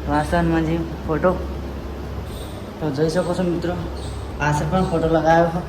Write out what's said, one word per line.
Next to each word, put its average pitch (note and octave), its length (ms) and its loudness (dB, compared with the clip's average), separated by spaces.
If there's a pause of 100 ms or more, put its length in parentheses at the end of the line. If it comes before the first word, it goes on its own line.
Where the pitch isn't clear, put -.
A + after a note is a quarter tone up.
તો - 140 -4
આ D3+ 120 2
છે F3 120 2
હનુમાનજી E3 400 2 (260)
ફોટો, F3 240 2 (1500)
તો D#3 60 -4 (120)
જોઈ D3+ 180 2
શકો F3 220 0
છો F#3 60 0 (100)
મિત્રો. E3+ 200 -2 (680)
આ D3+ 140 4
છે - 140 0
પણ F#3 200 2
ફોટો E3 240 2
લગાવ્યો E3 380 6
છે. E3+ 160 -2